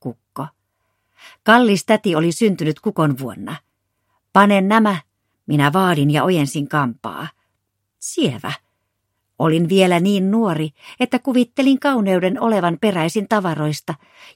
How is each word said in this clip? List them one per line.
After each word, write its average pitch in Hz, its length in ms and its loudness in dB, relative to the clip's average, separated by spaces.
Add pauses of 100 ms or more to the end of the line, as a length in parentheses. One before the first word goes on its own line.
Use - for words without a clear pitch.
kukko. - 460 -12 (960)
Kallis 220 420 4
täti 208 300 0
oli 160 180 0
syntynyt 156 480 -2
kukon 151 380 -2
vuonna. 113 380 -12 (760)
"Pane 202 280 4
nämä", 208 360 2 (500)
minä 147 260 2
vaadin 170 380 2
ja 147 140 0
ojensin 147 440 -2
kampaa. 127 600 -6 (720)
Sievä. 143 540 -6 (840)
Olin 160 300 0
vielä 180 320 4
niin 190 300 0
nuori, 170 400 -2 (300)
että 254 180 -2
kuvittelin 262 640 0
kauneuden 190 600 0
olevan 185 400 0
peräisin 190 480 -2
tavaroista 156 640 -4 (420)